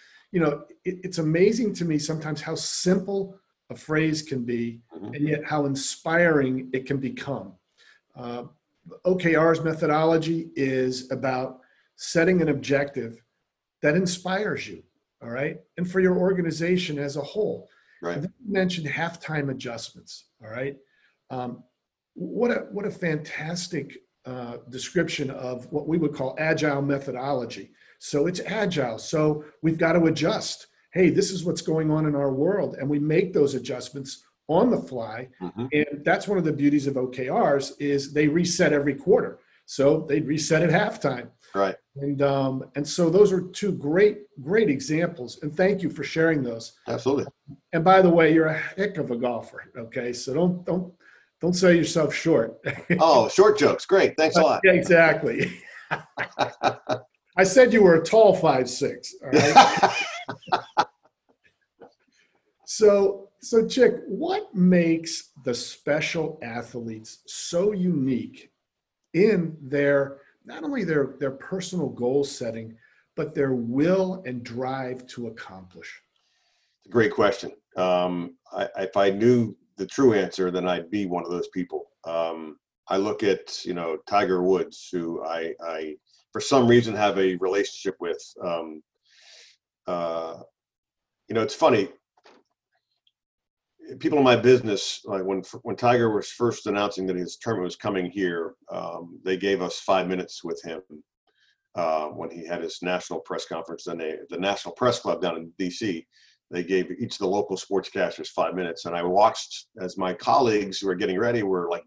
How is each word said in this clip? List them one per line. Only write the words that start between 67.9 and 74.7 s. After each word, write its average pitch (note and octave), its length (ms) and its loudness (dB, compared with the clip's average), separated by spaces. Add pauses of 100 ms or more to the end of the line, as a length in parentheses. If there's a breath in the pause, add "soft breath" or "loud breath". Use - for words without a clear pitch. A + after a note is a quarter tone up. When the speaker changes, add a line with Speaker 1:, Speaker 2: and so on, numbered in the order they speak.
Speaker 1:
in E3+ 480 2
their, C#3+ 580 0 (260 loud breath)
not - 180 -16
only C#4 220 -4
their, D3 340 0
their C3+ 140 -4
personal F3 560 -6
goal B2 340 -2
setting, A2+ 540 -8 (400 soft breath)
but D3+ 180 -6
their C3+ 200 0
will E3 720 0
and B2+ 200 -10
drive B2+ 640 -8